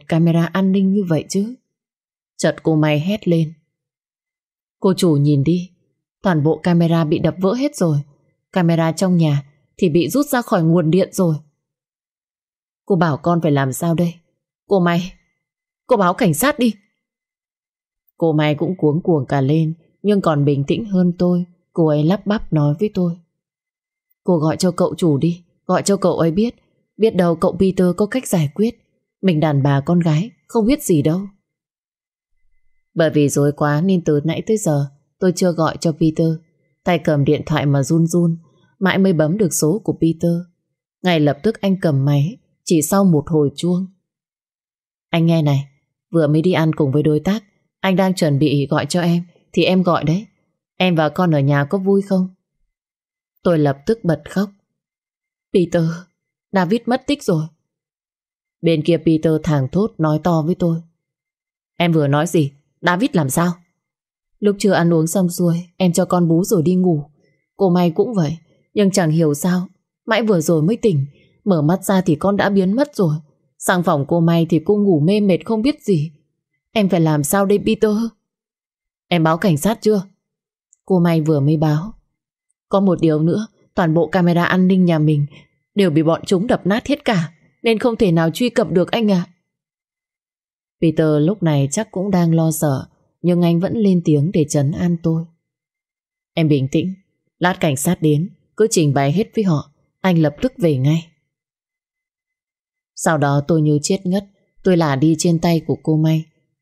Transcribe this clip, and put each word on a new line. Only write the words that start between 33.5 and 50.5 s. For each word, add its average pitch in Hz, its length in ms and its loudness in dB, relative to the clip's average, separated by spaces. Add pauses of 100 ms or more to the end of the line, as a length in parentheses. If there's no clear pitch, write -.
quá 147 280 -2
nên 185 240 0
từ 147 200 0
nãy 160 220 -4
tới 220 100 0
giờ 147 300 -2 (320)
tôi 185 180 0
chưa 180 160 0
gọi 160 280 -2
cho 165 120 -2
Peter. 160 360 0 (560)
Tay 175 140 0
cầm 147 260 0
điện 147 220 0
thoại 147 200 -2
mà 139 160 2
run 165 240 0
run, 170 300 -2 (420)
mãi 190 200 0
mới 190 140 2
bấm 156 260 0
được 202 160 -2
số 165 300 -2
của - 160 -4
Peter. 165 320 0 (720)
Ngay 175 180 2
lập 147 220 2
tức 220 180 -2
anh 196 200 0
cầm 139 240 0
máy, 147 320 0 (280)
chỉ 160 180 2
sau 196 220 0
một 160 220 2
hồi 151 300 0
chuông. 180 300 -4 (1200)
"Anh 165 160 0
nghe 165 160 2
này, 139 260 -2 (440)
vừa 165 140 2
mới 156 160 0
đi 185 100 0
ăn 160 200 0
cùng 147 200 -2
với 151 100 0
đối 151 180 0
tác, 196 240 -4 (360)
anh 190 160 -2
đang 190 180 0
chuẩn 147 240 0
bị 143 280 0
gọi 147 200 -2
cho 175 140 -4
em, 175 240 0 (280)
thì 170 120 2
em 185 180 2
gọi 170 220 0
đấy. 170 220 -2 (500)